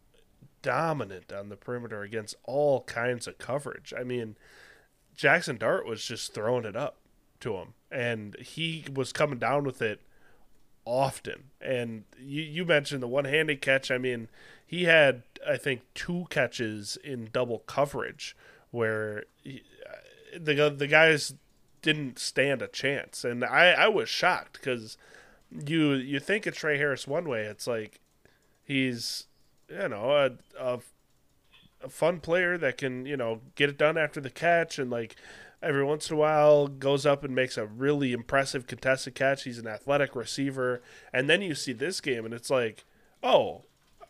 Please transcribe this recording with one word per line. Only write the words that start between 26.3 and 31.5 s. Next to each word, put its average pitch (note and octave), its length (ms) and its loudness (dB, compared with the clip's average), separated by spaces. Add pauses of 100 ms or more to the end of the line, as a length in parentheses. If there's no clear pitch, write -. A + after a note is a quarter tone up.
of D#3 80 -6
Trey D3+ 220 0
Harris C#3+ 280 -2
one D#3 240 -4
way. A2 140 -2
It's G#2+ 240 -8
like A2 320 -6 (640)
he's, C3 640 -4 (420)
you F3+ 200 -6
know, A2+ 220 -2
a, C#3 200 4 (280)
a, B2 200 -4 (1040)